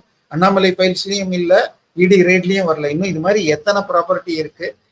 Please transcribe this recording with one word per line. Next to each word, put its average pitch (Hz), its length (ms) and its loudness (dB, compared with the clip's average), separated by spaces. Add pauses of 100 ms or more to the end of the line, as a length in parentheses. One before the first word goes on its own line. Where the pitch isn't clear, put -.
(280)
அண்ணாமலை 190 500 2
ஃபைல்ஸ்லயும் 185 540 -2
இல்ல, 180 420 2 (220)
இ 180 120 2
டி 190 140 6
ரேட்லயும் 185 460 0
வரல. 151 180 -2
இன்னும் 160 220 -2
இது 156 120 -4
மாதிரி 196 240 0
எத்தனை 160 440 0
ப்ராப்பர்ட்டி 175 420 -2
இருக்கு, 160 440 -8 (180)